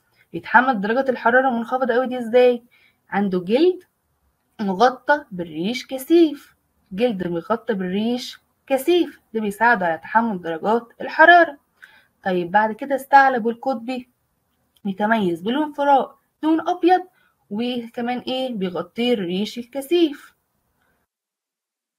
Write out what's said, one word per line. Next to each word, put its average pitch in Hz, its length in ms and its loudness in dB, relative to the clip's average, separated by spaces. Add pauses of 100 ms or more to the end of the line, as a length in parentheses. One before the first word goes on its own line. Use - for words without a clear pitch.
(340)
بيتحمل 226 480 0
درجات 247 280 -2
الحرارة 247 400 0
المنخفضة 233 460 -4
أوي 254 120 0
دي 254 120 -6
إزاي؟ 240 440 2 (460)
عنده 185 300 -2
جلد 294 440 2 (800)
مغطى 254 680 0
بالريش 175 560 -8
كثيف، 285 680 0 (360)
جلد 190 360 -2
مغطى 190 460 -4
بالريش 208 680 -4 (280)
كثيف، 349 520 0 (140)
ده 220 80 -4
بيساعده 214 440 0
على 160 120 -2
تحمل 220 440 -2
درجات 175 460 -2 (140)
الحرارة. 330 560 6 (640)
طيب، 180 280 -2
بعد 214 200 2
كده 277 240 -6
الثعلب 262 520 4
القطبي 247 640 -6 (760)
بيتميز 196 560 -2
بلون 285 320 -2
فراء 285 440 2 (260)
لون 320 260 0
أبيض، 359 320 2 (480)
وكمان 240 680 -6
إيه؟ 254 340 -6
بيغطيه 185 600 -4
الريش 196 440 -4
الكثيف، 285 800 -2 (1600)